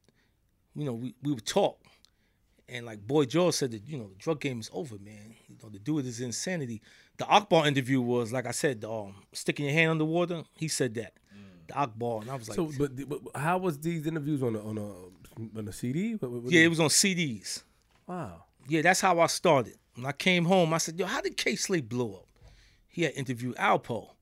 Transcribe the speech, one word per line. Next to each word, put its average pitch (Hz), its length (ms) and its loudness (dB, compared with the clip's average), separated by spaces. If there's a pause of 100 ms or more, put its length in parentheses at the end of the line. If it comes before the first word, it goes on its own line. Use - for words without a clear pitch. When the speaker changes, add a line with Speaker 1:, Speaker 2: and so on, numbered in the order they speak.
(760)
Speaker 1:
you 147 100 -6
know, 127 80 -4
we, 117 280 -8
we 143 120 -2
would 113 120 -6
talk. - 340 0 (880)
And, 120 200 -12
like, 107 180 -14
Boy 139 200 4
George 160 280 2
said 131 180 -2
that, 110 160 -12
you 151 120 -10
know, 104 80 -10
the 95 80 -20
drug 151 240 -4
game 131 200 -4
is 110 140 -12
over, 143 240 -10
man. 104 380 -20 (120)
You - 140 -20
know, 110 80 -18
to 104 80 -16
do 143 220 -2
it 131 80 -4
is 117 120 -8
insanity. 123 600 -4 (360)
The 123 100 -4
Akbar 165 400 6
interview 135 340 2
was, 120 320 0
like 123 140 -4
I 120 40 -4
said, 117 320 0
um, 107 320 -6 (180)
sticking 147 320 -4
your 139 100 0
hand 160 160 4
underwater. 165 520 0 (140)
He 160 100 -4
said 127 280 0
that. 107 180 -8 (180)
Speaker 2:
Mm. 95 360 -20
Speaker 1:
The - 100 -8
Akbar. 117 440 -2
And 117 100 -10
I 135 40 -6
was 113 140 -12
like, 104 60 -10
Speaker 3:
So, 165 200 0
but, 135 220 -2
the, 139 80 -8
but 139 140 -6 (160)
how 165 240 0
was 180 200 -2
these 160 280 -2
interviews 151 340 -2
on 117 140 0
a, 107 120 -6
on 110 120 -6
a, 104 800 -12
on 107 80 -8
a 92 60 -10
C 123 200 -4
D? 208 220 -2
What, 127 160 -6
what, 120 120 -6
what 123 80 -2
Speaker 1:
Yeah, 170 100 10
Speaker 3:
did 165 40 10
Speaker 1:
it 170 40 6
was 160 100 2
on 156 100 4
C 190 240 4
Ds. 139 500 -4 (440)
Speaker 3:
Wow. 120 380 -10 (220)
Speaker 1:
Yeah, 156 140 2
that's 175 200 4
how 180 180 4
I 165 80 6
started. 143 480 4 (200)
When 120 120 -10
I 143 40 -4
came 175 340 2
home, 170 280 6
I 160 60 2
said, 165 200 -4
"Yo, 185 60 -2
how 262 160 -2
did 370 160 -6
Kay - 180 0
Slay 180 260 0
blow 113 340 -4
up?" 87 120 -20 (600)
He - 160 -4
had 143 100 0
interviewed 123 440 -4
Alpo 139 520 0 (120)